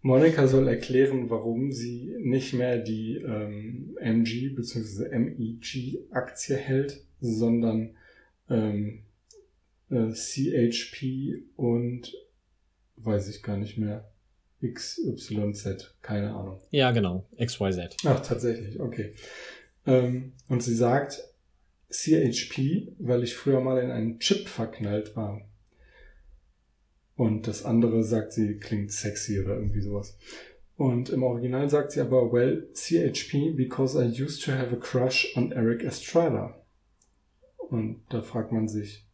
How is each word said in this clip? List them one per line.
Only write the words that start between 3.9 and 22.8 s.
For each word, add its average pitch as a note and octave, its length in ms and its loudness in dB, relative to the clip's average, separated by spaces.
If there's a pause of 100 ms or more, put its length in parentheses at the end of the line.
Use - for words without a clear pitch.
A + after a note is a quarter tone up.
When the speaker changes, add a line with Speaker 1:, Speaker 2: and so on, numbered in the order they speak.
Speaker 1:
M A2+ 260 2
G A#2+ 240 -4
beziehungsweise A#2 600 -6
M B2+ 160 0 (120)
E A2+ 140 -4
G B2+ 480 -8 (100)
Aktie - 440 -4
hält, C3+ 460 -2 (180)
sondern, A2+ 760 2 (520)
ähm, G#2+ 540 0 (920)
äh, A2+ 220 2
C - 380 -2
H A#2 420 2
P C3+ 500 -6 (120)
und A#2+ 560 0 (840)
weiß G#2 340 -2
ich - 140 -14
gar G2+ 120 -4
nicht G#2+ 220 -4
mehr, G#2+ 320 -4 (500)
X - 380 -6
Y G#2 560 -2
Z, - 480 -8
keine G#2 320 -4
Ahnung. F#2+ 260 -10 (120)
Speaker 2:
Ja, C3+ 180 4
genau, F#2+ 380 0 (100)
X - 240 -2
Y G2 100 2
Z. F2 320 -6
Speaker 1:
Ach, C3 160 4
tatsächlich, A2+ 600 -4
okay. A2+ 340 -6 (720)
Ähm, B2+ 480 4 (160)
und A#2+ 140 2
sie A#2 100 0
sagt, B2 500 2 (680)
„C D#3 380 4
H - 220 -2
P, D3 480 0